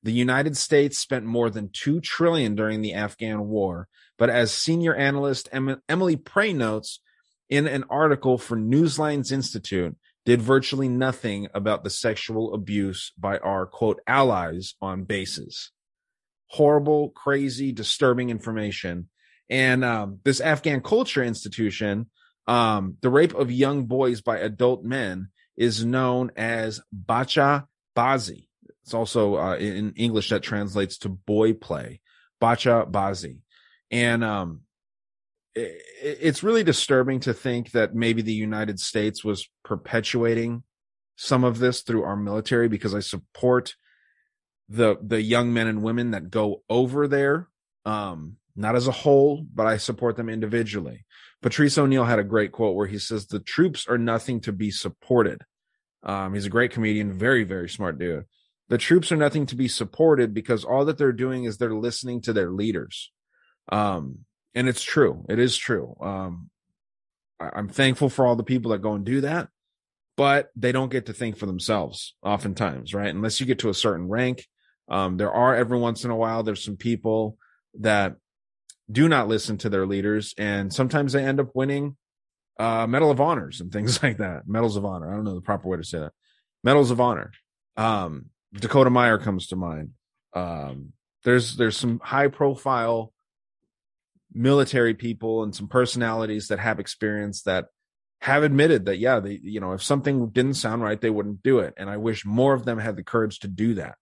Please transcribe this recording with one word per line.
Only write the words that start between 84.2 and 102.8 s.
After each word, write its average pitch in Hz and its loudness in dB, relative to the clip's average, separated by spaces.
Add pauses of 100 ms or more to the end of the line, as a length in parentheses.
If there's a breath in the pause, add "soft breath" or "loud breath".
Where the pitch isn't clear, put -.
Medals 110 0
of 101 -4
Honor. 90 -6
I 98 -6
don't 107 -4
know 98 -6
the 87 -8
proper 95 -2
way 90 -2
to 80 -8
say 82 -8
that. 76 -10 (500)
Medals 135 6
of 120 0
Honor. 117 0 (460)
Um, 98 -2 (260)
Dakota 123 4
Meyer 123 6
comes 95 -4
to 92 -8
mind. 80 -8 (440)
Um, 71 -8 (320)
there's, 120 4
there's 113 0
some 117 -2
high 139 0
profile 123 -2 (1200)
military 127 4
people 113 -4
and 104 -6
some 101 -12
personalities 113 -2
that 101 -2
have 107 -2
experience 104 -6
that 92 0 (540)
have 143 2
admitted 143 4
that, 98 -2
yeah, 120 2
they, 101 -8
you 104 -8
know, 92 -6
if 95 -6
something 135 0
didn't 127 2
sound 117 -2
right, 104 -2
they 117 0
wouldn't 104 -4
do 127 4
it. 85 -4
And 95 -10
I 104 -6
wish 107 -4
more 123 4
of 123 -2
them 117 -2
had 104 -6